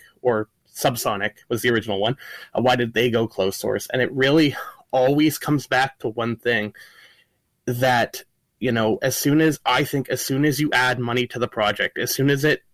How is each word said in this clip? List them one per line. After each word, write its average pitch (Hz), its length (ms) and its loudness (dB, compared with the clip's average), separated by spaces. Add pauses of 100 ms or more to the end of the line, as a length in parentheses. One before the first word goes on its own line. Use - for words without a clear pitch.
(200)
or 110 280 0 (260)
Subsonic 110 580 -2 (160)
was 117 140 -2
the 123 80 2
original 104 300 0
one, 117 160 0 (380)
uh, 113 80 0
why 127 140 4
did 120 180 -4
they 120 160 2
go 113 180 0
closed 98 320 -4
source? 107 320 -4
And 127 80 -2
it 120 120 -2
really 139 440 2 (340)
always 143 480 2
comes 151 280 -2
back 131 340 0
to 123 80 -6
one 117 280 -4
thing, 110 380 -2 (920)
that, 123 580 0 (340)
you 123 140 -2
know, 110 300 2
as 131 140 0
soon 147 240 2
as, 156 240 2
I 127 200 2
think 139 240 -4
as 127 120 -4
soon 135 240 0
as 135 140 0
you 147 140 -2
add 123 260 2
money 120 300 -2
to 120 100 -12
the 117 80 0
project, 104 520 -2
as - 140 -4
soon 135 180 2
as 139 140 2
it - 180 2 (120)